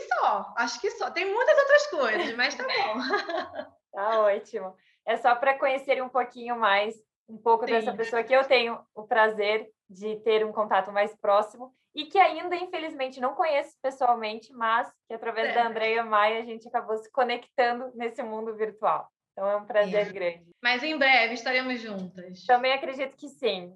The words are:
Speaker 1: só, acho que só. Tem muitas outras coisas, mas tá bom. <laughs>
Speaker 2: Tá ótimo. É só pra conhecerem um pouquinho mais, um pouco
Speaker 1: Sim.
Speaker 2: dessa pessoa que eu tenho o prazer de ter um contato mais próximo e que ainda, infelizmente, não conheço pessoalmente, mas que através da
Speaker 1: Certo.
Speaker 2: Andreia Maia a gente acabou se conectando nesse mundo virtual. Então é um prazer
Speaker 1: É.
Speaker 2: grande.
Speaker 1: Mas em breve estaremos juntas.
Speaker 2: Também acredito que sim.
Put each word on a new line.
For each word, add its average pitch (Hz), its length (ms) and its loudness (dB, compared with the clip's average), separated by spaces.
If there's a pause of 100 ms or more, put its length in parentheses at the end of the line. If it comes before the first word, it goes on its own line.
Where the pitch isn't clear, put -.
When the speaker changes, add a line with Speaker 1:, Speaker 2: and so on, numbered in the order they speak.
Speaker 1:
só, 214 500 0
acho 247 220 -4
que 403 120 -2
só. - 200 -6
Tem 359 200 -4
muitas 523 260 4
outras 571 300 4
coisas, 277 500 -2
mas 262 180 0
tá 494 80 -8
bom. - 320 -2
<laughs> - 840 -6 (160)
Speaker 2:
Tá 214 280 0
ótimo. 202 520 -2 (320)
É 226 120 0
só 247 180 4
pra 269 240 2
conhecerem 269 440 0
um 247 60 -6
pouquinho 247 480 -4
mais, 214 380 2 (320)
um 220 100 -18
pouco 226 280 4
Speaker 1:
Sim. 233 80 0
Speaker 2:
dessa 220 200 2
pessoa 226 300 -2
que 226 100 -2
eu 269 120 6
tenho 233 340 2 (160)
o 214 80 -14
prazer 214 640 2 (220)
de 208 280 -8
ter 220 280 2
um 214 80 -6
contato 208 380 0
mais 208 260 0
próximo 214 560 0 (200)
e 294 120 -8
que 359 140 -4
ainda, 349 360 2
infelizmente, 311 640 -8
não 262 140 -2
conheço 294 480 -2
pessoalmente, 240 720 -2
mas 233 340 0 (200)
que 226 80 -10
através 226 340 -4
da 226 60 -2
Speaker 1:
Certo. 233 160 4
Speaker 2:
Andreia 220 340 0
Maia 214 360 2
a 240 40 -8
gente 226 220 -12
acabou 220 300 -4
se 220 140 -12
conectando 247 840 0
nesse 233 280 -8
mundo 220 320 -8
virtual. 208 540 -2 (220)
Então 196 180 -4
é 208 60 0
um 208 100 -4
prazer 208 420 2
Speaker 1:
É. 196 40 -10
Speaker 2:
grande. 175 340 -6 (180)
Speaker 1:
Mas 247 200 2
em 311 140 -2
breve 247 380 4
estaremos 254 440 -2
juntas. 185 680 -12
Speaker 2:
Também 254 280 4
acredito 269 440 -6
que 294 120 -16
sim. 185 460 -4